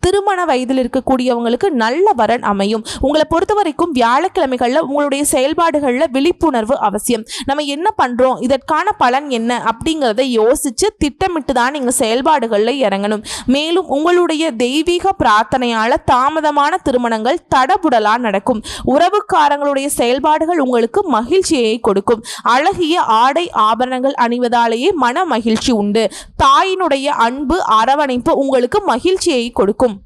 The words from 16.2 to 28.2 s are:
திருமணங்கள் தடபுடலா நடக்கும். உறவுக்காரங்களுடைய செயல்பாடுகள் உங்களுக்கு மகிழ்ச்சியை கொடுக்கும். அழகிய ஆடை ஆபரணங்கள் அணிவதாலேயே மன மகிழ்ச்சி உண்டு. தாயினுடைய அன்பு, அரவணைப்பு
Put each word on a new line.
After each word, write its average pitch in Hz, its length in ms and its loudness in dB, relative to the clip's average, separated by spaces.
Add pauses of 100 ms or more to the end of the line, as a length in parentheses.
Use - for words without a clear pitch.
திருமணங்கள் 240 540 -2 (120)
தடபுடலா 262 600 2 (120)
நடக்கும். 208 360 -2 (320)
உறவுக்காரங்களுடைய 294 920 0 (100)
செயல்பாடுகள் 302 680 0
உங்களுக்கு 233 320 0 (180)
மகிழ்ச்சியை 247 580 0 (140)
கொடுக்கும். 214 340 0 (320)
அழகிய 339 420 0 (240)
ஆடை 269 140 2 (300)
ஆபரணங்கள் 254 580 0
அணிவதாலேயே 233 680 0 (140)
மன 254 280 0
மகிழ்ச்சி 226 400 0 (100)
உண்டு. 208 220 0 (400)
தாயினுடைய 302 640 2 (180)
அன்பு, 269 320 -2 (200)
அரவணைப்பு 262 540 0 (100)